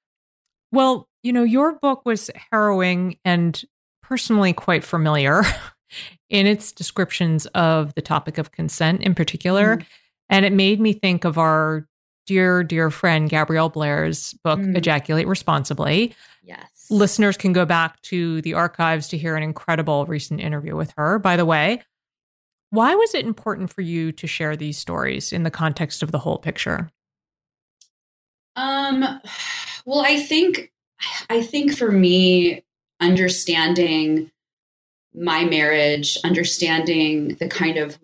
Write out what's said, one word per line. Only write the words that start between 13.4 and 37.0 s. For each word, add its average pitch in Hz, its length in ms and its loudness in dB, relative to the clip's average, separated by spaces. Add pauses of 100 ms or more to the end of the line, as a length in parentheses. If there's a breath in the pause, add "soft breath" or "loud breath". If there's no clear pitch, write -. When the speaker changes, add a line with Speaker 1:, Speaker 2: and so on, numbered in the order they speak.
Speaker 1:
Blair's 151 640 -4 (100)
book, 160 160 0
Speaker 2:
Mm. 190 180 0
Speaker 1:
Ejaculate 160 520 0
Responsibly. 156 840 -2 (280 loud breath)
Speaker 2:
Yes. - 480 -20
Speaker 1:
Listeners 202 460 2
can 185 160 0
go 180 120 4
back 165 380 -2
to 170 400 -2
the 160 120 -4
archives 165 540 -2
to 175 100 -6
hear 160 180 -4
an 156 60 -4
incredible 156 640 -2
recent 151 340 -6
interview 151 360 -6
with 156 200 -6
her. 160 220 0
By 190 180 0
the 175 100 2
way, 165 360 2 (880)
why 233 240 2
was 440 200 2
it 277 120 -2
important 208 460 -6
for 196 100 -8
you 165 300 -4
to 160 140 -12
share 156 300 -4
these 151 220 -8
stories - 540 -6
in 175 100 -2
the 160 80 -2
context 156 520 -4
of 156 80 -4
the 151 80 -2
whole 147 200 -4
picture? - 520 -6 (1700)
Speaker 2:
Um, 269 440 -2 (840 loud breath)
well, 277 220 -2
I 294 140 2
think, 311 520 0 (560 loud breath)
I 233 140 2
think 285 340 -2
for 233 140 0
me, 180 720 4 (380)
understanding 170 1300 2 (840)
my 165 300 0
marriage, 151 800 2
understanding 160 1120 0